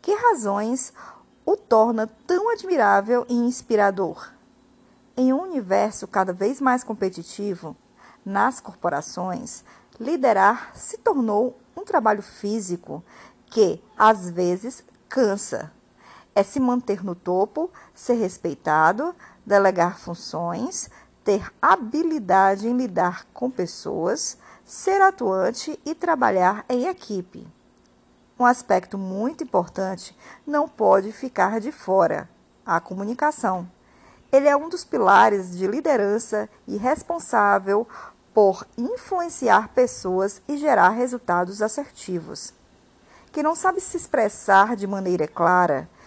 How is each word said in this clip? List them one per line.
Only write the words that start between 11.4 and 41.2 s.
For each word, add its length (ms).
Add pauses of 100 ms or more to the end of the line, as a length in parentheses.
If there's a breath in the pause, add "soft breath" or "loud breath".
um 80
trabalho 380
físico 800 (440 loud breath)
que, 360 (140)
às 320
vezes, 540 (260)
cansa. 640 (640 loud breath)
É 80
se 180
manter 440
no 120
topo, 540 (240 loud breath)
ser 200
respeitado, 1000 (320 loud breath)
delegar 540
funções, 880 (340 soft breath)
ter 280 (100)
habilidade 1040
em 80
lidar 580
com 180
pessoas, 840 (280 loud breath)
ser 360
atuante 840
e 80
trabalhar 760
em 180
equipe. 580 (920)
Um 60
aspecto 520
muito 460
importante 720 (300 loud breath)
não 200
pode 440
ficar 480
de 120
fora: 580 (360)
a 140
comunicação. 920 (600 soft breath)
Ele 160
é 100
um 100
dos 160
pilares 720
de 120
liderança 840 (180 soft breath)
e 80
responsável 1120 (460 loud breath)
por 320 (100)
influenciar 960
pessoas 800
e 100
gerar 320
resultados 720